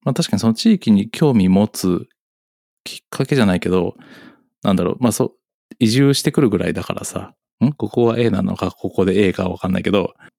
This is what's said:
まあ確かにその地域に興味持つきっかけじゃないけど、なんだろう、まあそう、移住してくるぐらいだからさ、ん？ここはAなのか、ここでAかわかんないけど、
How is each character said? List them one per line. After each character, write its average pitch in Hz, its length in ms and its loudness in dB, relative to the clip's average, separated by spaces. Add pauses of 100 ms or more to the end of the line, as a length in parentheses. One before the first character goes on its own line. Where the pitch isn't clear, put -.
ま - 60 -2
あ - 40 0
確 - 180 -4
か - 40 0
に 95 60 -2
そ 113 60 0
の 113 60 4
地 226 200 2
域 117 180 2
に 98 180 2
興 147 240 0
味 95 140 4
持 98 220 4
つ - 380 -2 (760)
き - 140 -16
っ - 20 -20 (100)
か - 160 -4
け 143 120 0
じ 123 40 4
ゃ 107 40 4
な 92 100 2
い 87 60 -4
け 90 80 -4
ど、 90 260 -2 (680)
な 101 100 0
ん - 20 2
だ 90 80 0
ろ 87 80 -2
う、 - 80 -6
ま 123 100 2
あ - 40 0
そ 123 100 -2
う、 117 80 -4 (480)
移 110 120 4
住 139 220 4
し - 100 -4
て 147 100 -2
く 160 80 0
る 123 80 4
ぐ 98 80 0
ら 90 100 -4
い 73 60 -2
だ - 100 -6
か - 100 -8
ら - 120 -10
さ、 - 300 -12 (280)
ん？ 139 80 2
こ 110 160 -6
こ 120 160 0
は 113 160 2
A 120 100 0
な 98 120 0
の 95 160 -4
か、 92 140 -4
こ - 180 -10
こ 92 160 0
で 98 200 2
A 90 60 2
か 92 160 -4
わ 90 100 -6
か 95 120 -6
ん - 20 -2
な 95 80 -2
い - 40 -4
け 92 80 -2
ど、 95 220 0 (260)